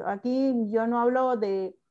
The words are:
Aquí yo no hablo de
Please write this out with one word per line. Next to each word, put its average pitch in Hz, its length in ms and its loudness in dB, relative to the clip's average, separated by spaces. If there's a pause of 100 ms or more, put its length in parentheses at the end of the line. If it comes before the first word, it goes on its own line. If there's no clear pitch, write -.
Aquí 254 480 0 (160)
yo 226 160 0
no 240 120 0
hablo 254 380 2
de 190 400 -2 (140)